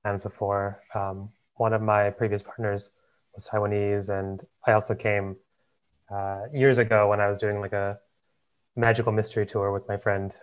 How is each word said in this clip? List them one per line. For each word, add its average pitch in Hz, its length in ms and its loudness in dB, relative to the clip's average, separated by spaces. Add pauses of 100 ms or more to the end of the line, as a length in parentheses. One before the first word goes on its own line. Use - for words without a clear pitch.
times 101 180 -2
before. 101 640 -4 (100)
Um, 98 360 -6 (260)
one 113 160 2
of 110 100 0
my 104 280 4
previous 104 320 -2
partners 104 480 -6 (440)
was 104 140 -18
Taiwanese, 101 600 -2
and 98 320 -6 (280)
I 117 40 6
also 107 220 2
came, 101 420 -2 (720)
uh, 98 340 -8 (120)
years 131 240 6
ago 107 320 4
when 104 100 2
I 101 80 2
was 101 100 -2
doing, 104 220 -2
like, 98 120 -6
a 101 260 -2 (760)
magical 117 360 4
mystery 107 320 0
tour 101 280 -2
with 98 160 -6
my 101 80 -4
friend 98 360 -2 (100)